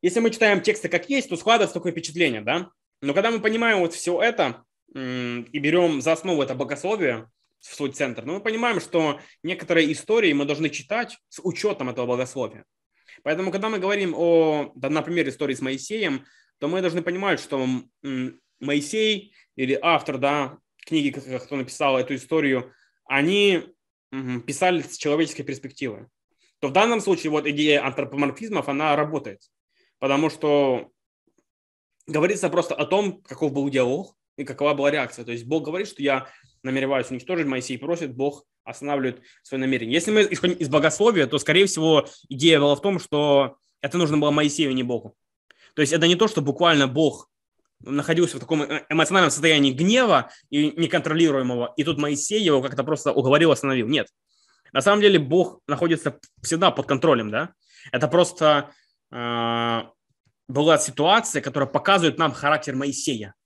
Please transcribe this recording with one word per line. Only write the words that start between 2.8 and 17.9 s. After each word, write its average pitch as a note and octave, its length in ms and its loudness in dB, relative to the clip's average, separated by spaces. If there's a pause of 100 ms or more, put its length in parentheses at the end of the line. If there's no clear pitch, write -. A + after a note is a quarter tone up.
Но C#3+ 120 -2
когда G#3 180 2
мы A3 80 -2
понимаем A3 400 2
вот E3+ 140 0
все F3 280 -2
это, G#3+ 400 0 (320)
м, B2 480 -6
и A#2+ 160 -10
берем D#3 420 2
за D#3 120 0
основу D#3+ 280 -2
это C3+ 140 -2
богословие C#3 760 -4 (300)
в - 160 -20
свой C#3 160 -4
центр, A#2+ 340 -6
ну, D3+ 100 -8
мы G3+ 60 -8
понимаем, A3+ 400 -2
что D#3 400 -2 (220)
некоторые E3 500 0
истории G#3+ 400 0
мы C#3+ 120 0
должны D3 260 -2
читать - 480 -8 (100)
с - 140 -18
учетом F#3+ 480 -4
этого A#2+ 160 -4
богословия. B2 580 -6 (600)
Поэтому, E3 260 -4
когда G3 180 -4
мы G#3+ 120 -4
говорим F#3+ 360 -2
о, D#3+ 600 2
да, C3 120 -6
например, D#3 400 -2
истории C3+ 260 -4
с - 60 -10
Моисеем, C3+ 640 -6 (340)
то D3 100 -6
мы F3+ 120 -2
должны F3 220 -2
понимать, F3+ 380 -2
что, C3+ 260 -4 (380)